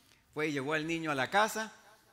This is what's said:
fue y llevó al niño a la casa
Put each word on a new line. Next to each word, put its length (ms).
fue 140
y 20
llevó 220
al 120
niño 240
a 60
la 160
casa 440